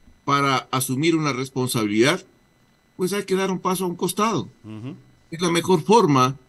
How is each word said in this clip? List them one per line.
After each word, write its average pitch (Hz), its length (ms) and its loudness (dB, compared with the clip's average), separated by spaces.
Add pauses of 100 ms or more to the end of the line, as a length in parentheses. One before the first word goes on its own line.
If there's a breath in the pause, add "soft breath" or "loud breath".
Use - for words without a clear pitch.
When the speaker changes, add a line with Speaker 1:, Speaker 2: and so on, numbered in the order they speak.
(260)
Speaker 1:
para 139 460 0
asumir 135 440 0
una 151 160 -2
responsabilidad, 123 920 0 (720)
pues 185 160 -2
hay 202 120 -4
que 190 100 -2
dar 190 160 0
un 180 80 -4
paso 185 260 -2
a - 20 -2
un 175 80 -4
costado. 180 540 -2 (140)
Speaker 2:
Ujú. 107 320 -12 (360)
Speaker 1:
Es 165 100 -10
la 180 100 0
mejor 170 320 2
forma 143 640 4